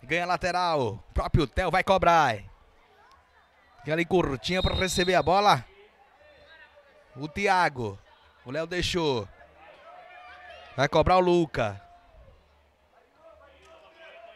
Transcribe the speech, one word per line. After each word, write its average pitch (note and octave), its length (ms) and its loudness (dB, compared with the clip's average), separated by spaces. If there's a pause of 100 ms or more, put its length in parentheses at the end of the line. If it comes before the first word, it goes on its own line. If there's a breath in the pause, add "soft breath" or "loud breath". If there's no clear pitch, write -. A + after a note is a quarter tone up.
Ganha E3 240 -4
lateral. F3 540 -2
O A2+ 180 -4 (160)
próprio - 320 0
Theo F3+ 240 -4
vai F3+ 120 0
cobrar. E3+ 540 4 (1400)
Fica C#3+ 120 -6
ali E3 120 -2
curtinha E3+ 580 -2
pra - 120 -2
receber F#3 400 -2
a D#3+ 80 4
bola. F3 420 2 (1500)
O C#3+ 120 -12
Thiago. D#3 720 -2 (460)
O B2 60 -16
Léo D#3 160 -6
deixou. E3 640 -2 (1500)
Vai C3+ 120 0
cobrar E3 280 4
o F#3 40 6
Luca. D#3 600 0 (2500)